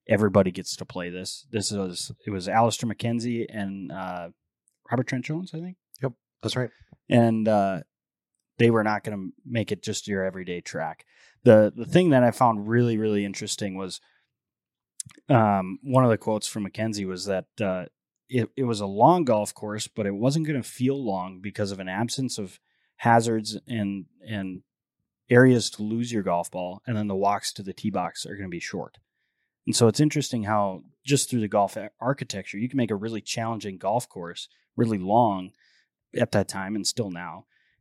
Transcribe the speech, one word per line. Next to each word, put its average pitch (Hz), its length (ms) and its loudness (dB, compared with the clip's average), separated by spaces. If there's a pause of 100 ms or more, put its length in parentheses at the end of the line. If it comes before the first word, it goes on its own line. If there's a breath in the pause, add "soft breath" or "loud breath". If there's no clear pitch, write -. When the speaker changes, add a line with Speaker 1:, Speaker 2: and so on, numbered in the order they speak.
Speaker 1:
everybody 98 420 4
gets 90 240 -8
to 90 100 -12
play 87 240 -8
this. 92 400 -12
This 107 220 -4
was, 95 400 -6 (140)
it - 40 -8
was 95 200 -4
Alister 113 360 2
MacKenzie 117 640 -4
and, 98 420 -8
uh, 90 380 -8 (600)
Robert 123 160 0
Trent 127 180 -4
Jones, 170 280 -8
I 160 80 -10
think. 180 160 -12 (260)
Speaker 2:
Yep, 139 80 -2 (320)
that's 113 140 -4
right. 123 120 -2 (400)
Speaker 1:
And, 113 380 4
uh, 98 340 2 (760)
they 117 120 6
were 113 140 4
not 104 220 0
gonna 98 240 -6 (160)
make 117 260 -4
it 95 100 -6
just - 280 -8
your 98 160 0
everyday 90 340 -6
track. 80 460 -10 (380 soft breath)
The, 107 320 10
the 117 100 -6
thing 180 240 4
that 131 140 8
I 117 80 6
found 107 360 2
really, 117 300 2
really 107 260 2
interesting 98 520 -6
was, 95 260 -8 (1300)
um, 101 540 4
one 131 200 4
of 123 60 6
the 110 80 4
quotes 107 300 -4
from 104 200 -6
MacKenzie 104 400 -4
was 92 180 -6
that, 95 200 -2 (160)
uh, 92 240 -2 (440)
it, 123 280 -2
it 135 80 -2
was 110 160 -2
a 104 40 -4
long 127 380 6
golf 107 300 0
course, 107 340 -10
but 107 180 -4
it 98 80 -2
wasn't 139 340 0
gonna 143 160 -4
feel 135 380 -4
long 95 400 -6
because 101 300 -6
of 95 80 -10
an 92 80 -10
absence 117 500 -4
of 98 220 -12 (380)
hazards 113 600 2 (100)
and, 101 380 -4 (220)
and 98 340 -8 (680)
areas 123 400 8
to - 140 -8
lose 117 280 -4
your 107 120 -2
golf 87 280 -2
ball, 90 360 -8
and 117 100 -2
then 107 100 -2
the 101 80 -2
walks 101 380 0
to 104 100 -12
the 95 100 -8
tee - 160 -6
box 90 360 -4
are 98 100 -12
gonna 98 140 -10
be 85 100 -8
short. - 380 -10 (680)
And - 100 -2
so 120 120 6
it's 107 120 4
interesting 143 440 0
how 101 400 -2 (220)
just 139 240 0
through 123 120 0
the 104 60 -2
golf 101 300 0
a-, 98 120 -10 (120)
architecture, 117 560 -6
you 117 120 -4
can 139 80 -4
make 113 140 0
a 107 40 -2
really 110 260 -6
challenging 107 560 -6
golf 101 320 -2
course 87 380 -12 (280)
really 113 220 0
long 95 540 2 (640)
at 120 160 0
that 98 160 2
time 95 260 -6
and 98 120 -4
still 104 240 -4
now, 87 340 -10 (360)